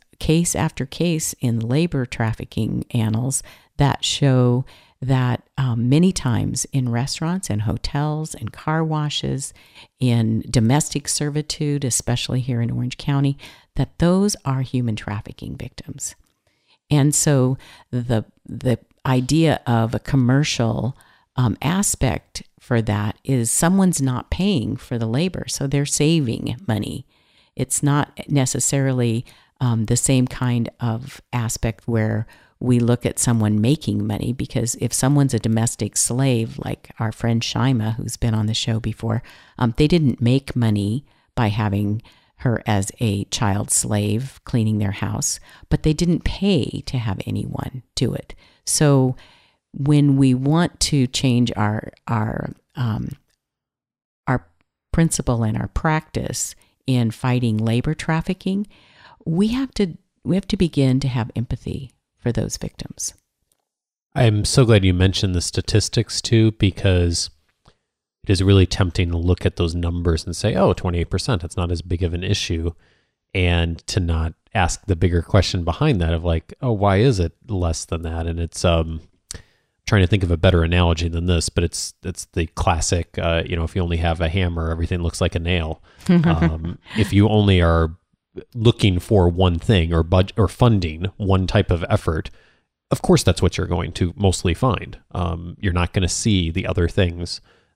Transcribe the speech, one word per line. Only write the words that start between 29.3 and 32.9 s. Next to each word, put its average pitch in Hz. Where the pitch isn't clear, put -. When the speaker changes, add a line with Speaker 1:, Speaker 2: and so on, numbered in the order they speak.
Speaker 1:
um, 113
the 120
same 127
kind 120
of 120
aspect 117
where 110
we 120
look 117